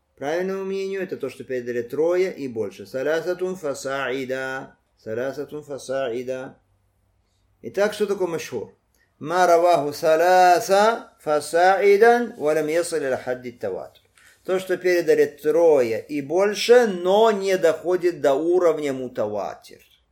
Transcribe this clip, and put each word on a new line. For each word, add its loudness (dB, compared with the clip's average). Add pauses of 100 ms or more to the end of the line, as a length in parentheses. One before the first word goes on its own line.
(140)
правильному -6
мнению, -8
это -10
то, -8
что -18
передали -6
трое -2
и -10
больше. -10
Салясатун -4
фасаида. -8 (220)
Салясатун -10
фасаида. -8 (1000)
Итак, -2
что -4
такое -4
машхур? -10 (460)
Ма 0
раваху 4
саляса 4
фасаидан 4
ва 0
лам 0
ясил -2
иля -2
хадди -8
таватур. -10 (400)
То, -2
что -4
передали 2
трое 2
и -6
больше, 4
но 4
не -2
доходит 0
до 2
уровня 0
мутаватир. -8 (320)